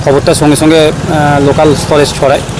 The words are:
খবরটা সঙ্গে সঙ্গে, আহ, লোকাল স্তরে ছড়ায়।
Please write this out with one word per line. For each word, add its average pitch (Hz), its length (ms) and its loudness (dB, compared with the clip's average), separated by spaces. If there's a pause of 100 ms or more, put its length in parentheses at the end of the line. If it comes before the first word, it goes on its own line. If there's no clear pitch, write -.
খবরটা 143 300 2
সঙ্গে 151 220 0
সঙ্গে, 156 360 2
আহ, 147 480 -2
লোকাল 143 340 2
স্তরে 147 320 0
ছড়ায়। 139 340 -2 (180)